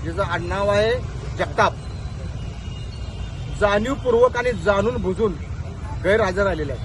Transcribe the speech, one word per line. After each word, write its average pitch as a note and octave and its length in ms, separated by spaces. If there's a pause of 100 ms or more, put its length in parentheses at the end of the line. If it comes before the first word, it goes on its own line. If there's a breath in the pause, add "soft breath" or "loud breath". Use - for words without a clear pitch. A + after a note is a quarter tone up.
ज्याचं E3 200
आडनाव F3 460
आहे G#3 220 (460)
जगताप, F#3 360 (1900)
जाणीवपूर्वक A#3+ 760
आणि A#3+ 140 (140)
जाणून G3+ 360
बुजून F#3+ 320 (720)
गैरहजर G3 400
राहिलेला D#3+ 300
आहे. - 120